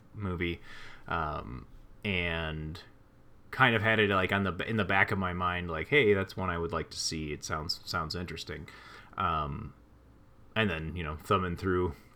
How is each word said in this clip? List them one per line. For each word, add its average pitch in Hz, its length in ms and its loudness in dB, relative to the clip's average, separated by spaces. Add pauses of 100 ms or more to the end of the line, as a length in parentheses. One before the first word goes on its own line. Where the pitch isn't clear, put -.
(140)
movie, 90 460 -2 (480)
um, 76 580 -4 (380)
and 82 760 -2 (680)
kind 127 240 6
of 104 80 2
had 110 160 4
it, 101 120 6
like, 92 220 4
on 98 120 4
the, 90 100 0 (140)
in 113 80 0
the 104 80 4
back 98 260 4
of 101 80 0
my 92 140 0
mind, 90 380 0
like, 80 180 -4
"Hey, 120 260 6
that's 95 220 0
one 92 140 -2
I 85 80 -2
would 85 140 -2
like 80 180 -4
to - 80 -10
see. 78 340 -4
It 69 120 -8
sounds, 78 400 -4
sounds 80 300 -4
interesting." 82 540 -8 (500)
Um, 73 540 -2 (840)
and 110 160 2
then, 80 240 -4
you 90 80 -4
know, 76 220 -4
thumbing 92 320 2
through 90 380 2 (220)